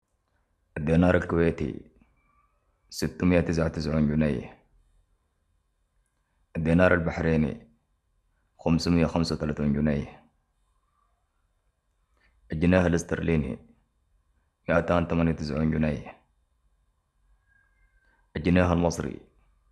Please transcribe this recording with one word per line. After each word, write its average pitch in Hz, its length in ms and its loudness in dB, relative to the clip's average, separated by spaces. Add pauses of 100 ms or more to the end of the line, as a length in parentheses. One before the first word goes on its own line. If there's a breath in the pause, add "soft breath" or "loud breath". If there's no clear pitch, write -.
(760)
الدينار 82 400 4
الكويتي 82 640 -2 (1080)
ستمية 90 500 0
تسعة 82 240 0
وتسعون 78 440 -2
جنيه. 73 500 -2 (2000)
الدينار 85 380 4
البحريني 80 720 -2 (920)
خمسمية 82 480 0
خمسة 80 280 -2
وثلاثون 73 380 -4
جنيه. 73 580 -4 (2250)
الجنيه 87 340 4
الاسترليني 82 720 -2 (1080)
مائتان 85 380 2
ثمانية 85 260 0
وتسعون 76 380 -4
جنيه. 78 500 -4 (2250)
الجنيه 87 360 2
المصري 82 480 -2 (520)